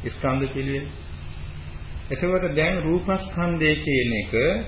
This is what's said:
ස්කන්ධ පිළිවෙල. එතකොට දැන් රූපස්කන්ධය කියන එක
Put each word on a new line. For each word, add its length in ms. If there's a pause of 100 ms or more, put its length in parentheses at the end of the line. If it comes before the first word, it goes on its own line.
ස්කන්ධ 420
පිළිවෙල. 380 (1160)
එතකොට 440
දැන් 300
රූපස්කන්ධය 960
කියන 380
එක 200 (340)